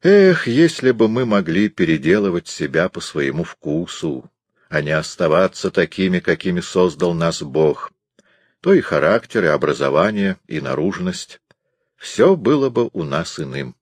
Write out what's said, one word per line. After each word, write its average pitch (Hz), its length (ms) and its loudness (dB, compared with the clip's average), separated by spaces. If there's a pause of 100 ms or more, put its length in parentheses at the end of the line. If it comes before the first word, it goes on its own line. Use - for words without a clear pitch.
Эх, 190 460 6
если 131 420 2
бы 113 180 4
мы 120 160 0
могли 101 460 0
переделывать 87 760 0
себя 80 440 -2
по 85 100 -12
своему 73 440 -4
вкусу, - 880 -8 (380)
а 76 140 -2
не 73 80 -4
оставаться 82 800 0
такими, 92 480 0
какими 87 420 -2
создал 87 540 0
нас 82 260 -2
Бог, 76 520 -2 (680)
то 190 140 2
и 165 60 4
характер, 95 640 0
и 82 40 4
образование, 76 880 0 (100)
и 78 140 -8
наружность — 85 800 -6 (560)
всё 180 400 2
было 135 320 0
бы 120 240 -2
у 87 120 -6
нас 73 360 -6
иным. 67 420 -10